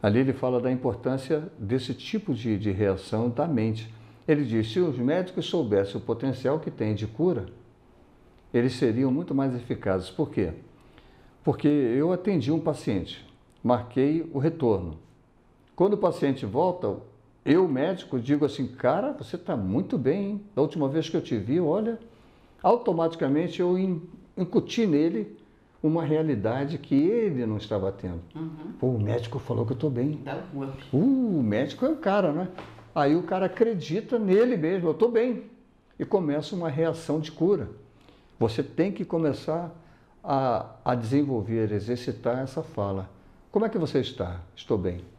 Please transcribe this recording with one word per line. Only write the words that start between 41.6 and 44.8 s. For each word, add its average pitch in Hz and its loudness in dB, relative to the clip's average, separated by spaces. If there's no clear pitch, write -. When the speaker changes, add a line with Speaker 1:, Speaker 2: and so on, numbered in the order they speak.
Speaker 1:
exercitar 117 -2
essa 135 -6
fala. 98 -4
"Como 214 2
é 220 0
que - -4
você 156 0
está?" 87 -6
"Estou - -2
bem." 87 -4